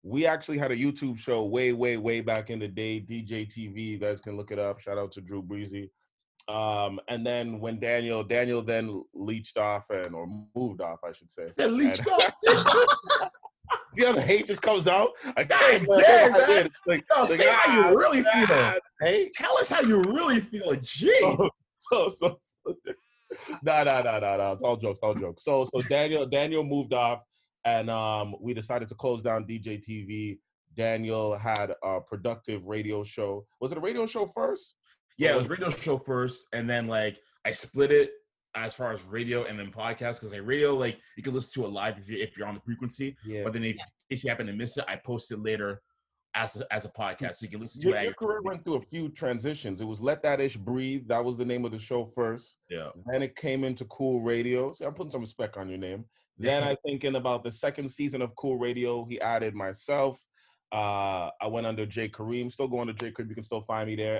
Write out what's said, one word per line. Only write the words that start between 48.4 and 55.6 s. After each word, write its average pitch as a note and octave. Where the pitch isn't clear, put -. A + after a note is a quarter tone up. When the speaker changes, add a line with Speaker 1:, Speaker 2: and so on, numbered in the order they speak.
Speaker 1:
went F#3
through E3+
a C3
few E3
transitions. C3
It A2
was G#2+
Let D3+
That C#3+
Ish C3+
Breathe. B2+
That A#2
was A#2+
the B2
name B2
of A#2
the A2+
show A#2+
first. A#2
Speaker 2:
Yeah. D#2+
Speaker 1:
Then B2+
it C3+
came C3+
into B2+
Cool B2+
Radio. B2
See, -
I'm C#3+
putting D#3+
some C3+
respect A2
on F#2+